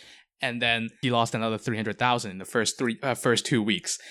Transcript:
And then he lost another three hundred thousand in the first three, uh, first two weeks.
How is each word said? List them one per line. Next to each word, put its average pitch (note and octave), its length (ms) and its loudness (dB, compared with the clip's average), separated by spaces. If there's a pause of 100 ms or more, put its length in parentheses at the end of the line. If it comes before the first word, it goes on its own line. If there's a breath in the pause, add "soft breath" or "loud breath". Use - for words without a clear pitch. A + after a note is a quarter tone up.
(420 loud breath)
And A#2+ 200 -4
then A#2 280 2 (120)
he B2 100 0
lost A#2 240 4
another A2 220 0
three A2 180 -4
hundred G#2+ 240 -4
thousand A#2+ 320 2
in F#2 60 -12
the F#2 80 -12
first - 320 0
three, A#2+ 260 -2
uh, C3 100 0
first A#2 320 2
two B2 160 2
weeks. G2+ 380 -2 (100 loud breath)